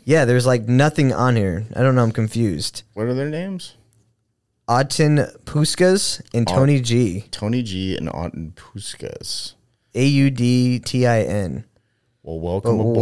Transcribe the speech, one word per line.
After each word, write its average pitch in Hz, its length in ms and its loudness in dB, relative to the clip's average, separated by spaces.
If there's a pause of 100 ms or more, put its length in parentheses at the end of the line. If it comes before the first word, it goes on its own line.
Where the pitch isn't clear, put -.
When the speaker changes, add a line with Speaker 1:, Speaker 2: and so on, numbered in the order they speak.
Speaker 1:
Yeah, 143 220 2
there's, 123 200 2
like, 123 220 2
nothing 135 460 4
on 120 240 2
here. 98 360 -2
I - 100 -2
don't 131 120 4
know. 123 80 4
I'm 117 80 2
confused. 110 720 -4 (120)
Speaker 2:
What 110 120 -4
are 123 60 -2
their 139 160 -4
names? 180 460 -10 (920)
Speaker 1:
Atin 143 500 2 (260)
Puskas 180 760 0 (120)
and 120 160 2
Speaker 2:
Aut- 90 60 -2
Speaker 1:
Tony 135 260 4
G. 117 500 0
Speaker 2:
Tony 120 320 -4
G 95 320 -4
and 80 140 -6
Auten 82 460 -8
Puskas. - 960 -14 (420)
Speaker 1:
A 127 100 2
U 139 240 4
D 123 500 2
T 123 280 0
I 117 140 4
N. 90 420 -4 (580)
Speaker 2:
Well, 82 200 -10
welcome 104 360 -2
Speaker 1:
Well, 110 140 0
Speaker 2:
aboard, 117 100 0